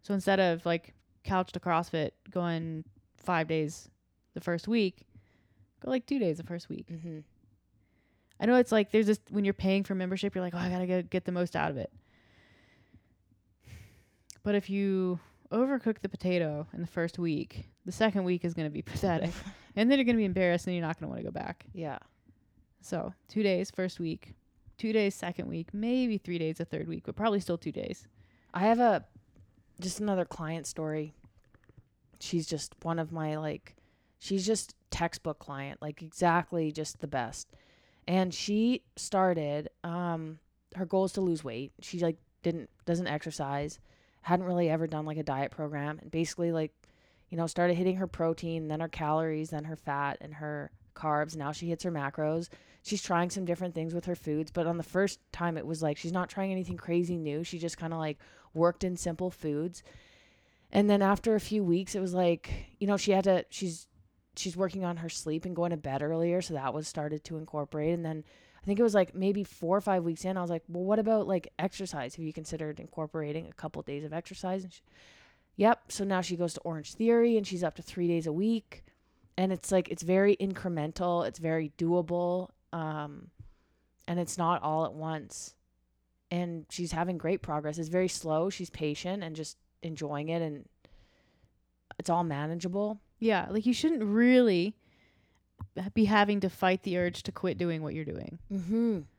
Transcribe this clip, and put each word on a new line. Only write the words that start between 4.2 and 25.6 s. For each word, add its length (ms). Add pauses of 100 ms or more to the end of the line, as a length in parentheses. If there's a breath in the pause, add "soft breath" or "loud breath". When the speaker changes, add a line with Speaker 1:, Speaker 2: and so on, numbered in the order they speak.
Speaker 1:
the 60
first 260
week, 400 (760 soft breath)
go, 100
like, 160
two 120
days 200
the 60
first 240
week. 220
Speaker 2:
Mm-hmm. 280 (1200)
Speaker 1:
I 60
know 80
it's 180
like, 180
there's 180
this, 120 (100)
when 140
you're 80
paying 320
for 100
membership, 400
you're 100
like, 100
"Oh, 40
I 120
gotta 160
go 160
get 220
the 80
most 240
out 140
of 60
it." 160 (2500 soft breath)
But 100
if 160
you 480 (320 soft breath)
overcook 500
the 80
potato 640
in 80
the 60
first 320
week, 500 (160)
the 80
second 320
week 200
is 100
gonna 160
be 120
<laughs> 100
pathetic. 440
Speaker 2:
<laughs> 60 (340 loud breath)
Speaker 1:
And 120
then 100
you're 80
gonna 120
be 60
embarrassed 420
and 80
you're 100
not 140
gonna 120
wanna 120
go 80
back. 420
Speaker 2:
Yeah. 260 (840)
Speaker 1:
So 320 (160)
two 140
days 280
first 300
week, 340 (420)
two 160
days 220
second 340
week, 260